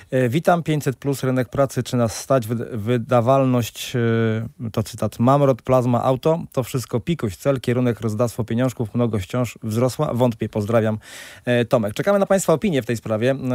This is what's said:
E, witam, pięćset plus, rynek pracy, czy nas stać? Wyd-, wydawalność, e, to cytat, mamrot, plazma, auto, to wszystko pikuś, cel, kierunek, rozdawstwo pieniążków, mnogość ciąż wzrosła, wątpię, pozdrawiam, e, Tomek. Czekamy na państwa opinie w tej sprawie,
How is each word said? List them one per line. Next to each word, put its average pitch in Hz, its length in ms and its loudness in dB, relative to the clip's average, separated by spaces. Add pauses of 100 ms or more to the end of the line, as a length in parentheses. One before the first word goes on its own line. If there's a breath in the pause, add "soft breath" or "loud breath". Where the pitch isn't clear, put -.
(100)
E, 131 180 2
witam, 165 340 2
pięćset 147 340 -2
plus, 139 260 -4
rynek 131 260 0
pracy, 131 340 -2
czy - 140 -4
nas 117 200 0
stać? 127 300 0
Wyd-, 113 300 -6
wydawalność, 123 1200 0
e, 113 760 0
to 113 100 0
cytat, - 360 -6
mamrot, 135 440 4
plazma, 123 420 2
auto, 147 480 0
to 131 100 -2
wszystko 120 380 -4
pikuś, 135 360 -4
cel, 139 240 -2
kierunek, 120 400 0
rozdawstwo 110 440 -2
pieniążków, 117 500 -2
mnogość 113 360 -2
ciąż 123 320 -4
wzrosła, 123 520 -2
wątpię, 117 340 0
pozdrawiam, 110 500 0 (460 loud breath)
e, 120 200 2
Tomek. 110 300 0
Czekamy 202 240 2
na 196 80 2
państwa 190 260 2
opinie 156 300 2
w - 40 -6
tej 120 100 -2
sprawie, 113 400 0 (180)